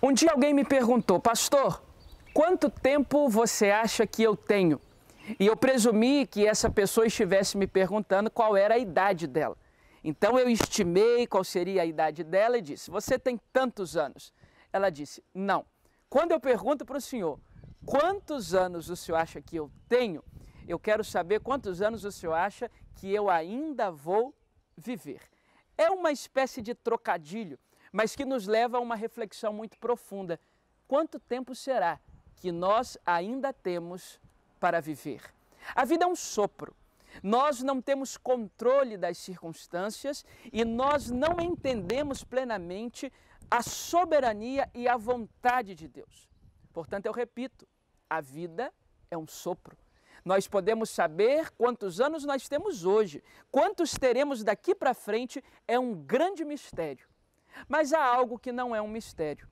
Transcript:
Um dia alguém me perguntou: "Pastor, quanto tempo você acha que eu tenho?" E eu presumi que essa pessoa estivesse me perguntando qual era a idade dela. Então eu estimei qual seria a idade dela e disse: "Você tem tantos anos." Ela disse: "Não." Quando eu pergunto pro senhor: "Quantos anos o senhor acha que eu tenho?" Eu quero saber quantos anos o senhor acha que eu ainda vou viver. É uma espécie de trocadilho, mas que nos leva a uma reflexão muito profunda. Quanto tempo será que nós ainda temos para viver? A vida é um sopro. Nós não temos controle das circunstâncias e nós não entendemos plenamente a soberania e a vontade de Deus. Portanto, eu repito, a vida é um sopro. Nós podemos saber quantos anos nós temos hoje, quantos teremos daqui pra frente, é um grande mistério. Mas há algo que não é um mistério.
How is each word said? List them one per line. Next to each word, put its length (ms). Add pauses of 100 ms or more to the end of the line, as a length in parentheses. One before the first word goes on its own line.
Um 60
dia 180
alguém 240
me 100
perguntou: 540
"Pastor, 640 (500)
quanto 380
tempo 580
você 440
acha 340
que 160
eu 140
tenho?" 440 (560)
E 120
eu 80
presumi 720
que 180
essa 240
pessoa 380
estivesse 500
me 80
perguntando 640
qual 260
era 180
a 40
idade 480
dela. 300 (480)
Então 340
eu 100
estimei 760
qual 160
seria 400
a 20
idade 380
dela 340
e 60
disse: 260
"Você 300
tem 180 (160)
tantos 440
anos." 360 (400)
Ela 180
disse: 340 (100)
"Não." 320 (420)
Quando 220
eu 80
pergunto 480
pro 140
senhor: 400 (440)
"Quantos 680
anos 340
o 60
senhor 240
acha 240
que 140
eu 120 (200)
tenho?" 340 (460)
Eu 100
quero 240
saber 380
quantos 420
anos 220
o 80
senhor 220
acha 360 (240)
que 180
eu 160
ainda 640
vou 420 (440)
viver. 460 (540)
É 140
uma 220
espécie 500
de 140
trocadilho, 840 (380)
mas 180
que 120
nos 200
leva 300
a 40
uma 140
reflexão 600
muito 240
profunda. 600 (480)
Quanto 320
tempo 360
será 440 (380)
que 160
nós 540
ainda 480
temos 680 (400)
para 220
viver? 400 (520)
A 80
vida 220
é 20
um 80
sopro. 640 (460)
Nós 400
não 180
temos 380
controle 800
das 180
circunstâncias 1120 (260)
e 100
nós 480
não 300
entendemos 800
plenamente 880 (400)
a 120
soberania 1120
e 120
a 120
vontade 760
de 140
Deus. 400 (460)
Portanto, 320
eu 60
repito, 540 (440)
a 100
vida 500 (400)
é 60
um 100
sopro. 480 (480)
Nós 240
podemos 440
saber 600
quantos 460
anos 280
nós 200
temos 380
hoje, 400 (260)
quantos 420
teremos 520
daqui 300
pra 180
frente, 500 (240)
é 120
um 160
grande 500
mistério. 640 (600)
Mas 240
há 120
algo 340
que 140
não 220
é 80
um 60
mistério. 640